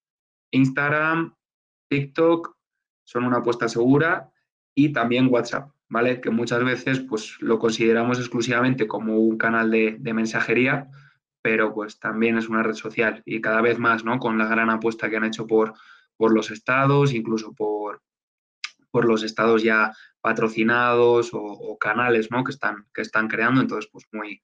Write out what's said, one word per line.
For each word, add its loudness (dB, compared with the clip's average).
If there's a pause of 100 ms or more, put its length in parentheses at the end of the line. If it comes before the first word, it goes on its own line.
(500)
Instagram, 0 (520)
TikTok 0 (480)
son -4
una 2
apuesta -2
segura 2 (460)
y 2
también 2
WhatsApp, -2 (180)
¿vale? 0
Que -4
muchas 0
veces, 0
pues, -8
lo 2
consideramos 2
exclusivamente 0
como -2
un 4
canal 0
de, 2
de -6
mensajería, 0 (540)
pero, 0
pues, -10
también 0
es -4
una 0
red -2
social -4
y -6
cada 0
vez 2
más, 0
¿no? -2
Con -2
la 0
gran 0
apuesta -2
que -2
han -2
hecho -6
por, 2 (420)
por 2
los 2
estados, 2
incluso -4
por, -6 (920)
por 2
los 2
estados 2
ya 2 (300)
patrocinados 2
o, -6
o -10
canales, 0
¿no? -2
que -6
están, -8
que -6
están -2
creando, 0
entonces, -4
pues, -20
muy, -12